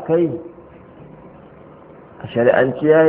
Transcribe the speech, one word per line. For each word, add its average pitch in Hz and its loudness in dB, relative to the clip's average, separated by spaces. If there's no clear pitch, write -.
kai, 165 -2
a - -14
shari'ance 123 0
ya 156 4